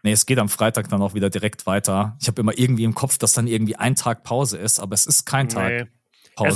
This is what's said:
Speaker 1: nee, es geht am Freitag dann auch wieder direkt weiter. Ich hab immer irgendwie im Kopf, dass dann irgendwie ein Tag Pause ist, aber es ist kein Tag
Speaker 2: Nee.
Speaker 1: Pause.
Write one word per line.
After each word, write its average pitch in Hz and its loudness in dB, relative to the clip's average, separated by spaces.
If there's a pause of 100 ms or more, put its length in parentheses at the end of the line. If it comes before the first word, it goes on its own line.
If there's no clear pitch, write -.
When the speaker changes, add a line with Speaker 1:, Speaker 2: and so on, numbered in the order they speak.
Speaker 1:
nee, 104 2
es - 2
geht 127 2
am 104 2
Freitag 107 0
dann 101 2
auch 98 0
wieder 101 0
direkt 104 -4
weiter. 101 0
Ich - -2
hab 123 -2
immer 110 0
irgendwie 123 2
im 110 2
Kopf, - 0
dass - 2
dann 120 0
irgendwie 110 0
ein 127 0
Tag - -2
Pause 127 -2
ist, 104 0
aber 101 -6
es - 2
ist - 2
kein 135 0
Tag 117 -2
Speaker 2:
Nee. 120 -4 (500)
Speaker 1:
Pause. - 2